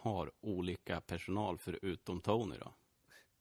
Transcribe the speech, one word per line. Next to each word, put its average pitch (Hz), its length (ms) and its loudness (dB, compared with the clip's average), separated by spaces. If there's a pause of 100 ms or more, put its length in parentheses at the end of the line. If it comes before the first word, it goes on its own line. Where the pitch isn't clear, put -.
har 90 300 0 (100)
olika 90 600 0
personal 92 580 0
förutom 90 600 -4
Tony 107 380 4
då. - 160 -10 (680)